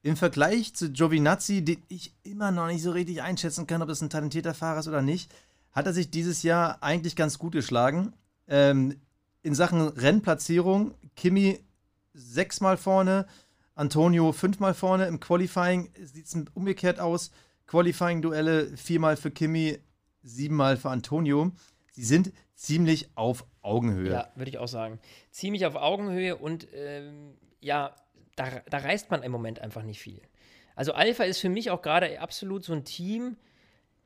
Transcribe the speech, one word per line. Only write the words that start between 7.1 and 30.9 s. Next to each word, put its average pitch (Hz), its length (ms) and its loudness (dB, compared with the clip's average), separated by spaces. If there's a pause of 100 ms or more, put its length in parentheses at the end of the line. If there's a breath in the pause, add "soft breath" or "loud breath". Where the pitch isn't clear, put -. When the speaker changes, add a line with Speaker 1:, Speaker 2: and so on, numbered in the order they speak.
Speaker 1:
ganz 156 200 0
gut 165 140 -6
geschlagen. 139 640 2 (340)
Ähm, 139 540 4 (400)
in 156 120 -2
Sachen 165 360 4
Rennplatzierung, 175 1040 2 (240)
Kimi 190 420 4 (540)
sechsmal 170 640 0
vorne, 190 480 2 (480 soft breath)
Antonio 160 580 4
fünfmal 190 420 0
vorne. 185 340 2
Im 170 120 -4
Qualifying 180 720 0 (100)
sieht's 151 320 -18 (200)
umgekehrt 185 480 -2
aus. 175 300 -2 (360 soft breath)
Qualifying-Duelle 165 1080 2
viermal 160 400 2
für 151 140 -6
Kimi, 160 460 0 (460)
siebenmal 135 540 0
für 131 140 -4
Antonio. 147 600 0 (400 soft breath)
Sie 120 140 -12
sind 170 260 4 (220 soft breath)
ziemlich 160 600 0
auf 120 280 -2 (180)
Augenhöhe. 101 520 0
Speaker 2:
Ja, - 220 -4
würde 131 160 -10
ich 127 80 -12
auch 120 100 -8
sagen. 113 320 -10 (280 soft breath)
Ziemlich 196 360 -4
auf 147 100 -2
Augenhöhe 185 640 -2
und, 160 360 -10
ähm, 143 600 -14 (260)
ja, 143 340 -4 (440)
da, 131 80 -4 (240)
da 147 80 -4
reißt 165 340 -4
man 147 120 -4
im 123 100 -6
Moment 113 260 -8
einfach 107 240 -12
nicht 107 160 -12
viel. 95 220 -20 (520 soft breath)
Also 143 200 -6